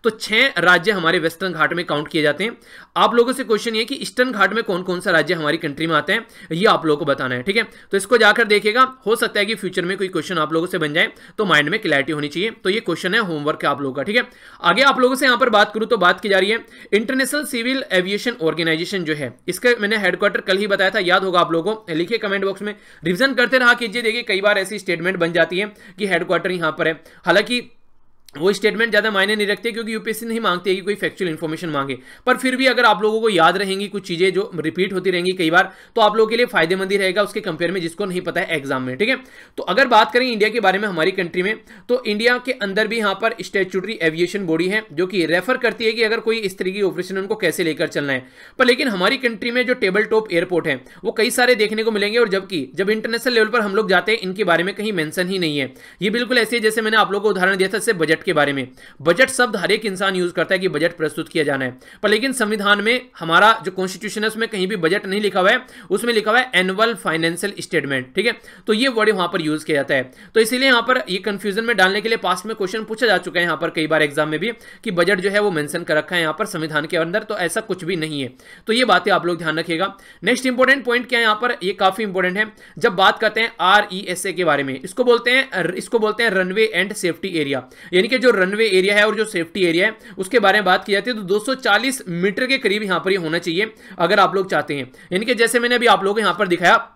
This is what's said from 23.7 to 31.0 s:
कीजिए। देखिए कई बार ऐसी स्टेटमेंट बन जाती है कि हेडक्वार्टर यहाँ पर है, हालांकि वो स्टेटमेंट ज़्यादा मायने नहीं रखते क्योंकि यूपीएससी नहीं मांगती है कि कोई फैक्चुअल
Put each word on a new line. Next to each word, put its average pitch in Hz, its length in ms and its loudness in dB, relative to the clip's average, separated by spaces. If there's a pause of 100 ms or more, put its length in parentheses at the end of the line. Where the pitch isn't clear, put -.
कीजिए। 233 260 -4
देखिए 226 220 0
कई 190 160 0
बार 202 180 4
ऐसी 190 200 -4
स्टेटमेंट 175 400 -2
बन 170 140 0
जाती 170 260 2
है 208 140 -4 (260)
कि 214 80 -2
हेडक्वार्टर 180 460 0
यहाँ 170 260 -2
पर 160 100 0
है, 160 140 -4 (240)
हालांकि 208 360 2 (720)
वो 170 180 0
स्टेटमेंट 214 380 0
ज़्यादा 208 200 2
मायने 196 260 0
नहीं 208 100 0
रखते 202 240 -4
क्योंकि 226 240 -8
यूपीएससी 220 320 -6
नहीं 226 140 -4
मांगती 185 300 -2
है 185 60 2
कि 196 60 -8
कोई 202 140 -4
फैक्चुअल 180 340 -4